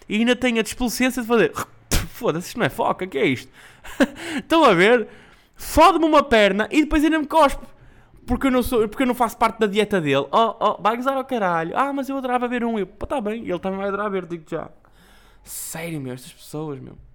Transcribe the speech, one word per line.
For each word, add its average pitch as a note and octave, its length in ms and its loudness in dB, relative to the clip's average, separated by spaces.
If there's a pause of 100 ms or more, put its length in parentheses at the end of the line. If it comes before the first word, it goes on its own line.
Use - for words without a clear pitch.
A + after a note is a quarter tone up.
e G3+ 80 -2
ainda A#3 180 4
tem A#3+ 240 0
a A3 40 2
desplicência B3 580 -2
de A3 80 -6
fazer, A3+ 240 4 (240)
<laughs> - 320 -2
"Foda-se, F3 400 -4
isto - 100 -12
não G#3 80 0
é E3+ 40 0
foca, - 360 -4
que A3+ 120 -6
é A3+ 80 0
isto?" C3 260 -4 (440)
<laughs> E4 400 -2
Estão D#4 280 2
a A#3 80 8
ver? G#3+ 340 4 (480)
Fode-me E4 520 4
uma D4+ 160 6
perna G#3+ 480 2
e D4+ 100 2
depois D4+ 240 2
ainda D#4+ 140 2
me D4 80 -4
cospe. D4+ 380 2 (640)
Porque B3 200 -2
eu C4 40 4
não B3+ 120 2
sou, A3+ 260 0
porque A3 140 -4
eu B3+ 40 2
não B3 80 0
faço A#3+ 220 -2
parte A3+ 240 0
da A3 60 2
dieta G3+ 340 0
dele. C#3 320 0
Oh, A3 260 2
oh, G3 240 0
vai A3 140 0
gozar C4 180 -2
ao C4 120 -4
caralho. F3 500 -2
"Ah, C#4 160 0
mas C4+ 160 -6
eu C4+ 80 -4
adorava B3 320 -2
ver A#3+ 160 -4
um." A#3 140 -2
Eu, F#3 80 -4
"Pá, - 200 -14
tá D4 140 -4
bem, G#3+ 260 -6
ele F3 120 -4
também F#3+ 200 -6
vai G3 100 -4
adorar G3+ 220 -4
ver, F#3+ 140 -6
digo E3 240 -12
já." D#3+ 220 -8 (720)
Sério, E3 580 -10
meu, B2+ 140 -8
estas - 180 -18
pessoas, D3 480 -12
meu. B2 160 -18 (180)